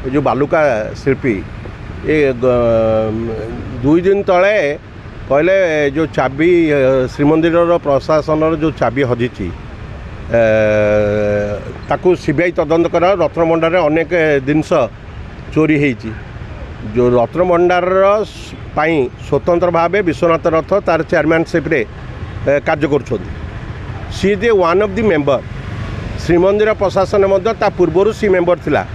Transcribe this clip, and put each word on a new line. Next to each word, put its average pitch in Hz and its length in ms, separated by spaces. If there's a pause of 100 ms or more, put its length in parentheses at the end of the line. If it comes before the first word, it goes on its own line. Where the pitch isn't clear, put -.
ଏ 135 100
ଯୋଉ 151 140
ବାଲୁକା 139 320 (400)
ଶିଳ୍ପୀ, 131 360 (720)
ଏ 156 60 (260)
ଗ-, 113 720 (720)
ଦୁଇ 156 240
ଦିନ 196 200
ତଳେ 190 300 (720)
କହିଲେ, 165 280 (300)
ଏ 139 100
ଯୋଉ 160 100 (100)
ଚାବି, 143 340 (260)
ଏ, - 20 (360)
ଶ୍ରୀମନ୍ଦିରର 160 580 (140)
ପ୍ରଶାସନର 156 680 (100)
ଯୋଉ 160 180
ଚାବି 123 300
ହଜିଛି, 117 380 (920)
ଏ, - 20 (1500)
ତାକୁ 151 200 (160)
ସିବିଆଇ 165 340
ତଦନ୍ତ 165 340
କରା, 170 160 (140)
ରତ୍ନଭଣ୍ଡାରରେ 165 680
ଅନେକ 160 240 (340)
ଜିନିଷ 147 240 (840)
ଚୋରି 156 240
ହେଇଛି। 120 540 (580)
ଯେଉଁ 123 180
ରତ୍ନଭଣ୍ଡାରର 175 960 (160)
ସ-, - 340 (180)
ପାଇଁ 156 240 (280)
ସ୍ୱତନ୍ତ୍ର 175 460
ଭାବେ 170 320
ବିଶ୍ୱନାଥ 160 500
ରଥ 160 180 (140)
ତାର 165 180
ଚେୟାରମ୍ୟାନସିପ୍‌ରେ, 160 760
ଏ, - 800
କାର୍ଯ୍ୟ 160 280
କରୁଛନ୍ତି। 123 420 (840)
ସିଏ 196 240
ଯେ 226 140
ୱାନ୍ 185 340
ଅଫ୍ 196 120
ଦି 226 60
ମେମ୍ବର, 143 380 (800)
ଶ୍ରୀମନ୍ଦିର 202 560
ପ୍ରଶାସନ 190 500
ମଧ୍ୟ 196 300
ତା 214 120
ପୂର୍ବରୁ 185 440
ସିଏ 208 180
ମେମ୍ବର 175 340
ଥିଲା। 131 180 (120)